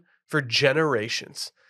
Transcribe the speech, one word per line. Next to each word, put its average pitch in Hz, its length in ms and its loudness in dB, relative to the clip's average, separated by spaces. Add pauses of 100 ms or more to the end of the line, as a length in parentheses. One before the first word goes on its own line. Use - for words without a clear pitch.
(260)
for 151 140 0
generations. 135 1120 0 (180)